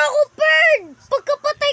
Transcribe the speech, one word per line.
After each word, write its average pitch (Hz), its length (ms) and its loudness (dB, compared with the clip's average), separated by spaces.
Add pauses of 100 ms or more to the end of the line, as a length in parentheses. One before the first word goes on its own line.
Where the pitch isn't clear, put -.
ako, 508 160 0 (160)
Perd! 320 460 2 (260)
Pagkapatay 571 640 -4